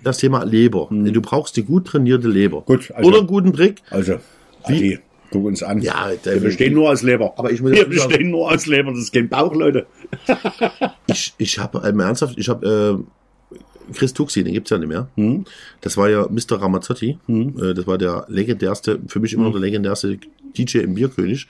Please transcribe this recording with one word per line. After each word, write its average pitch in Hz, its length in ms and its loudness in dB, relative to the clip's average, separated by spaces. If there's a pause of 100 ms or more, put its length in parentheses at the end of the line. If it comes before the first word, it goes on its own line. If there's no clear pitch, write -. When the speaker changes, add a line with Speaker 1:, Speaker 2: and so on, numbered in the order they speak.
Speaker 1:
das 131 140 -2
Thema 131 240 2
Leber. 110 480 4
Speaker 2:
Mhm. 104 200 0
Speaker 1:
Du 113 120 2
brauchst - 340 -4
die 117 80 0
gut 180 220 2
trainierte 123 420 2
Leber. 98 380 2
Speaker 2:
Gut, 131 280 2
also 147 140 4
Speaker 1:
Oder 208 120 8
einen 196 80 2
guten 185 260 4
Trick. 190 340 2
Speaker 2:
Also, 95 280 -2 (520)
Speaker 1:
Wie? 131 80 2
Speaker 2:
Adi, 98 220 0 (320)
guck 101 160 -2
uns 98 160 -4
an. 101 180 -2
Speaker 1:
Ja, 95 300 -2
Speaker 2:
Wir 92 60 -4
Speaker 1:
definitiv. 98 260 -2
Speaker 2:
bestehen 117 320 2
nur 156 160 4
aus 127 120 0
Leber. 120 360 2
Speaker 1:
Aber 123 120 -2
ich 120 120 -2
muss 131 100 2
Speaker 2:
Wir - 140 8
Speaker 1:
dazu 170 100 -2
sagen 139 140 2
Speaker 2:
bestehen 156 200 2
nur 165 220 -2
aus 156 140 0
Leber. 139 240 2
Das 120 100 -6
ist 113 140 -8
kein 120 160 0
Bauch, 151 240 0
Leute. 156 320 0 (400)
<laughs> - 800 -4
Speaker 1:
Ich, - 320 -4
ich - 200 -2
hab, 95 280 -6
ähm, 101 140 2
ernsthaft, 123 360 -2
ich 107 140 -4
hab, 113 120 -4
äh, 104 340 2 (1000)
Chris 131 200 -2
Tuxi, 123 300 -2
den 92 100 -4
gibt's 110 160 -4
ja 104 80 0
nicht 80 100 -6
mehr. 101 280 -8
Speaker 2:
Mhm. 120 280 0 (360)
Speaker 1:
Das - 160 -8
war 101 120 2
ja 104 220 2
Mister 113 300 -4
Ramazzotti. 101 640 -4
Speaker 2:
Mhm. 120 340 -2
Speaker 1:
Äh, 92 140 -2
das 90 120 -6
war 92 120 0
der 90 300 -4
legendärste, 101 800 -2
für - 100 -6
mich 110 140 -2
immer 113 120 0
noch 110 60 0
Speaker 2:
Mhm. 113 40 -2
Speaker 1:
der 98 80 -4
legendärste 101 560 -2 (380)
D 123 80 0
J 113 200 0
im 92 100 -2
Bierkönig. 120 560 -2